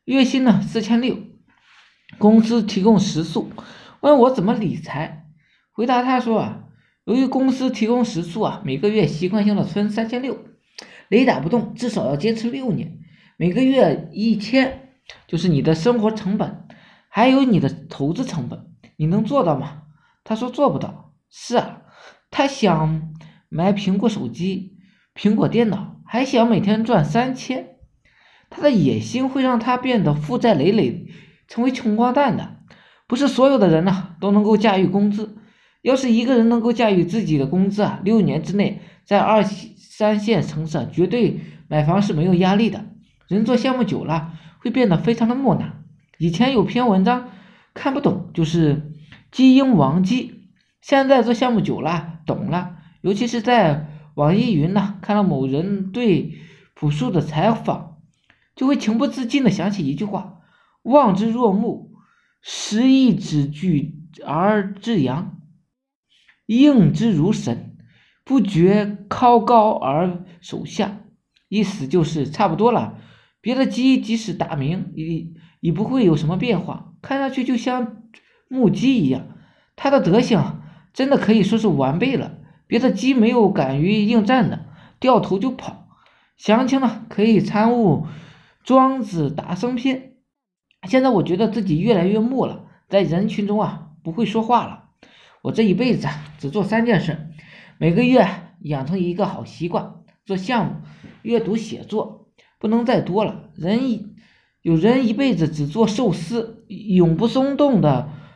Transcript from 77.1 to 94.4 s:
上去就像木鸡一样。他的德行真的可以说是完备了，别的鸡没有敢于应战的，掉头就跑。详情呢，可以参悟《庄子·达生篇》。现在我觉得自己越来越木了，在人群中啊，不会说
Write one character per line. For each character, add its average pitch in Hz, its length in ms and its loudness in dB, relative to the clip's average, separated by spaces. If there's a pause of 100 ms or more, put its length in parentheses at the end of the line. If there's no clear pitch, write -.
上 269 140 -4
去 254 120 -4
就 247 120 -2
像 247 480 -4 (440)
木 254 220 2
鸡 240 340 0
一 131 40 2
样。 - 180 -4 (500)
他 277 140 -2
的 269 100 4
德 180 200 4
行 233 420 0 (300)
真 269 180 -2
的 247 80 4
可 202 140 2
以 220 100 4
说 226 160 0
是 220 100 0
完 139 300 0
备 254 180 0
了， - 220 -8 (280)
别 220 120 0
的 247 120 2
鸡 247 220 0
没 233 160 4
有 240 220 4
敢 143 320 -2
于 208 200 2
应 220 220 2
战 247 240 2
的， - 180 -8 (320)
掉 254 220 4
头 190 180 -2
就 240 120 -2
跑。 - 380 -14 (500)
详 233 280 2
情 269 140 0
呢， 233 280 -2
可 - 140 -4
以 220 180 4
参 233 380 2
悟 170 280 2 (580)
《庄 262 380 2
子· 165 320 -4
达 - 200 -10
生 240 200 -4
篇》。 254 220 -2 (920)
现 262 140 4
在 262 80 4
我 190 120 4
觉 175 140 -2
得 214 120 2
自 220 140 -4
己 165 160 0
越 214 160 2
来 180 120 2
越 214 120 2
木 233 280 0
了， 110 180 -10 (240)
在 196 140 2
人 175 260 0
群 208 180 -4
中 208 140 -2
啊， - 300 -6 (120)
不 165 80 -10
会 220 140 -4
说 220 180 -2